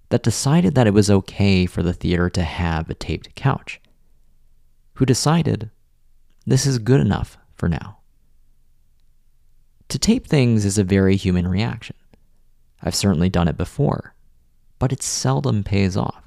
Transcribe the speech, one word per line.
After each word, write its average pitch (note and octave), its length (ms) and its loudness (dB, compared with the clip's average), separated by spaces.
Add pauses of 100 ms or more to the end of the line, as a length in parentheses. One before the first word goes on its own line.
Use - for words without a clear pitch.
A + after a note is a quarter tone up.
that A#2+ 140 0
decided D#3 520 2
that B2 120 4
it G2 60 4
was G2+ 160 0
okay G2 560 2
for F2 180 -4
the E2+ 100 -2
theater F2 360 -2
to F2+ 140 -2
have E2 460 -4
a C#2 40 -6
taped - 420 -10
couch, - 460 -6 (1120)
who C3+ 100 0
decided, C3 680 0 (760)
"This C3 200 0
is C3 140 0
good A#2+ 200 2
enough - 380 -2 (160)
for - 160 -4
now." - 300 -6 (1900)
To C3+ 100 -6
tape - 280 0
things A#2+ 360 4
is G2 140 0
a G#2 80 4
very F#2+ 320 4
human F2+ 300 0
reaction. G#2 500 -6 (840)
I've F2 140 -4
certainly F#2 340 2
done F2 200 0
it - 80 -4
before, - 580 -4 (640)
but C3+ 140 -2
it - 100 -6
seldom C3 600 -2
pays G2 340 0
off. - 300 -4